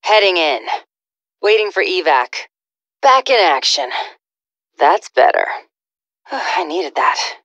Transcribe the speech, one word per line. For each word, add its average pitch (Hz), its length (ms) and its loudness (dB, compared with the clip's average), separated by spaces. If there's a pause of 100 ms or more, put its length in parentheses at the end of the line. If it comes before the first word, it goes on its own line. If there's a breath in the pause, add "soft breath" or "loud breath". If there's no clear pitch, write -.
Heading 202 340 2
in. 151 240 -2 (800)
Waiting 214 280 2
for 190 120 -2
evac. 151 460 0 (760)
Back 262 280 4
in 254 80 4
action. 139 520 0 (880 loud breath)
That's 147 320 2
better. - 360 2 (440)
<sighs> - 400 -20
I - 340 -4
needed 339 320 -6
that. - 220 -2 (260)